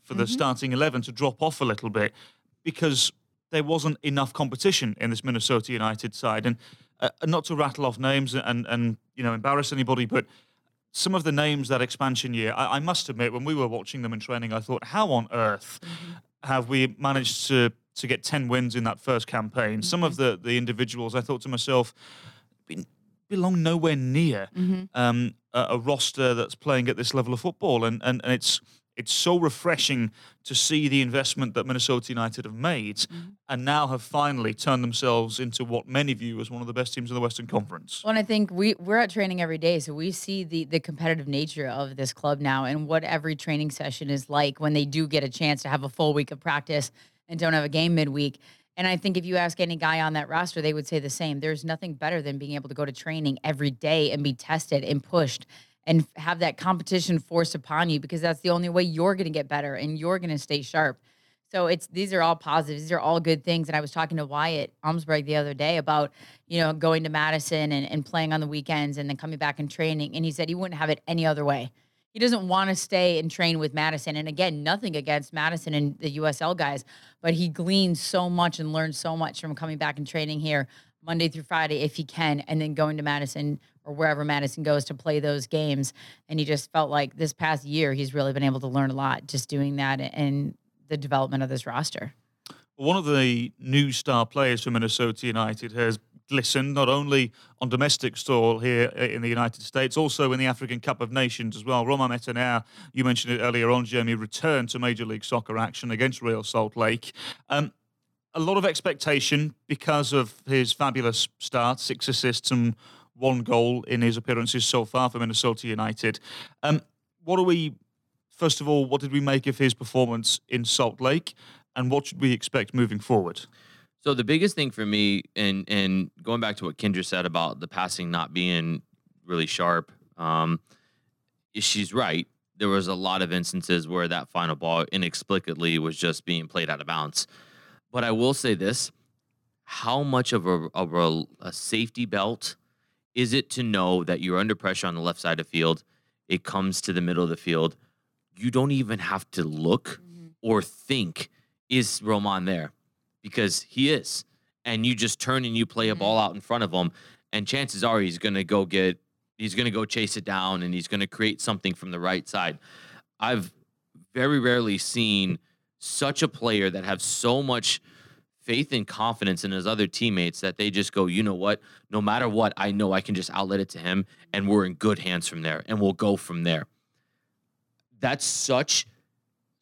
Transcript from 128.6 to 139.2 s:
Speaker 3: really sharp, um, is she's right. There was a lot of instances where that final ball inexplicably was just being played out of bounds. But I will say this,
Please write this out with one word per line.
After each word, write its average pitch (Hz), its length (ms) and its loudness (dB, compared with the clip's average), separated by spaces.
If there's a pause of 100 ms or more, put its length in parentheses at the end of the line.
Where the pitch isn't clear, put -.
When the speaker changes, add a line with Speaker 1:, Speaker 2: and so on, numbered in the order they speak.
Speaker 3:
really 85 200 -2
sharp, 85 460 0 (240)
um, 82 420 0 (920)
is 104 120 -4
she's 98 280 0
right. 92 340 0 (300)
There 104 120 0
was 98 200 2
a 95 60 -2
lot 92 260 0
of 87 100 0
instances 87 560 0
where 87 220 -2
that 82 220 -4
final 82 260 -2
ball 82 340 0
inexplicably 85 880 -2
was 80 200 -4
just 85 260 -2
being 82 240 -4
played 82 220 -4
out 73 100 -6
of 73 60 -14
bounds. 76 400 -4 (640)
But 120 120 0
I 117 60 0
will 117 220 4
say 123 220 2
this, 95 360 -2 (760)